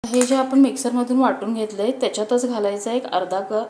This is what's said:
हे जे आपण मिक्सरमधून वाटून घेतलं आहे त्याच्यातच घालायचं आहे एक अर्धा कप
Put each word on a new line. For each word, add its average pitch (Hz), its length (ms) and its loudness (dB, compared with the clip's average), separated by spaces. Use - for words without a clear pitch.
हे 240 180 2
जे 254 140 4
आपण 262 240 4
मिक्सरमधून 247 600 2
वाटून 220 340 0
घेतलं 214 280 -4
आहे 240 100 0
त्याच्यातच 247 540 -2
घालायचं 202 440 -2
आहे 240 80 0
एक 254 100 -4
अर्धा 185 320 -2
कप 214 300 -4